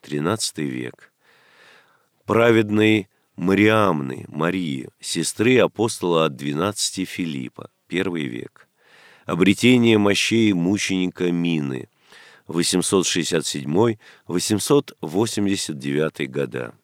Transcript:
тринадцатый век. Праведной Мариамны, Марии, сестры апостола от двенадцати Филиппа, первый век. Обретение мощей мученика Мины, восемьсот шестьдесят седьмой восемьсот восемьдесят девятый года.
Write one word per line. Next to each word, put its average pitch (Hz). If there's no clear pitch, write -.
тринадцатый 76
век. 62
Праведной 107
Мариамны, 95
Марии, 80
сестры 110
апостола 87
от 69
двенадцати 78
Филиппа, 76
первый 87
век. -
Обретение 113
мощей 104
мученика 92
Мины, 78
восемьсот 87
шестьдесят 82
седьмой 87
восемьсот 101
восемьдесят 98
девятый 69
года. 64